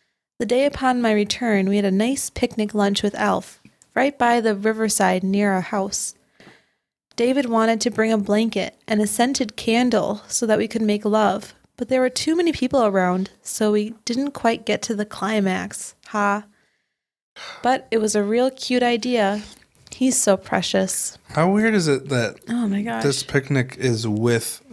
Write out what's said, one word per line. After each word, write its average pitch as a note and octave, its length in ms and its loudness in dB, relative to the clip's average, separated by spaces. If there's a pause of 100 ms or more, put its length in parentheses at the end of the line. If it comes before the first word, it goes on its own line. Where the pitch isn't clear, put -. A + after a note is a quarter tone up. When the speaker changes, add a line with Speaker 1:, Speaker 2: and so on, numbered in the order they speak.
(400)
Speaker 1:
The A#3+ 60 -4
day B3 200 2
upon B3+ 360 0
my A3+ 100 2
return, G#3 580 2
we G3+ 80 2
had G#3 80 2
a F#3+ 60 2
nice A3+ 380 0
picnic G#3+ 440 -2
lunch G3+ 300 0
with G3+ 120 -2
Alf, F#3+ 460 -2 (340)
right C#4 220 0
by A#3+ 240 4
the A3 140 0
riverside G3+ 680 0
near G3+ 280 2
our F#3 100 2
house. G3 540 -6 (1000)
David B3+ 320 0
wanted A3+ 340 0
to A#3+ 100 0
bring A3 220 0
a A3 40 2
blanket G#3 580 -2 (120)
and G#3+ 140 0
a G#3 60 0
scented B3 500 0
candle A3 680 0
so - 180 -4
that G#3+ 120 2
we G#3+ 120 0
could A3 120 -4
make G#3 220 0
love, G#3 500 0 (220)
but - 140 -8
there C4 100 2
were B3+ 100 2
too D#4 280 -2
many E4+ 160 2
people B3 320 2
around, F#3 460 0 (100)
so G#3+ 320 0
we G#3+ 160 0 (160)
didn't C4 260 -2
quite A#3 340 -2
get G#3 180 -2
to A3+ 120 -4
the G#3 100 -4
climax. G3 880 -4 (140)
Ha. G#3 380 -2 (1160)
But B3+ 300 0
it A3+ 60 2
was G#3+ 180 0
a G#3 80 2
real A#3 280 2
cute B3 320 -2
idea. A3+ 580 0 (500)
He's B3+ 260 0
so G3 200 4
precious." - 800 -2 (140)
Speaker 2:
How E3 200 2
weird G#3+ 220 2
is F3 160 2
it C3+ 180 0
that B2 400 -2
Speaker 1:
Oh A#3 220 -2
my G3 120 -2
gosh. A3+ 220 -4
Speaker 2:
this C#3 200 0
picnic C3 540 -2
is A#2 300 0
with A2+ 640 0